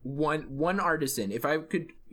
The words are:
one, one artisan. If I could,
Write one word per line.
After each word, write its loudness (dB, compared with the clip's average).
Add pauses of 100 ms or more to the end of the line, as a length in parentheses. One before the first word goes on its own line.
one, 0 (160)
one 2
artisan. 2
If -2
I 4
could, -2 (220)